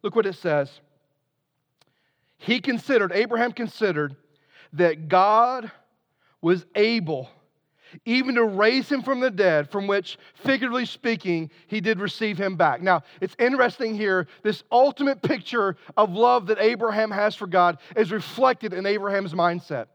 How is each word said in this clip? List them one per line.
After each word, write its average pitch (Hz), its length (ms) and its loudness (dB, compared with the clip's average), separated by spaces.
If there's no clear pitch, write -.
Look 208 140 -6
what 220 100 2
it 190 100 -6
says. 147 440 -4
He 240 240 -2
considered, 233 500 0
Abraham 233 400 0
considered, 156 640 -4
that 160 340 0
God 220 640 2
was 170 320 0
able 196 560 -2
even 254 320 0
to 233 80 4
raise 220 480 2
him 277 100 -2
from 254 200 -2
the 254 100 0
dead, 175 400 2
from 196 160 -4
which, 196 300 -2
figuratively 247 520 -2
speaking, 175 640 -4
he 214 120 -6
did 196 220 -2
receive 208 360 -4
him 190 200 -4
back. 151 240 2
Now, 180 220 2
it's 190 180 -8
interesting 240 560 0
here, 190 320 0
this - 300 -2
ultimate 277 480 2
picture 202 560 -2
of 208 160 4
love 226 360 2
that 208 120 -2
Abraham 220 520 0
has 202 220 0
for 208 140 -10
God 175 320 2
is 214 160 0
reflected 220 640 -2
in 185 120 -6
Abraham's 196 480 -2
mindset. 170 600 -2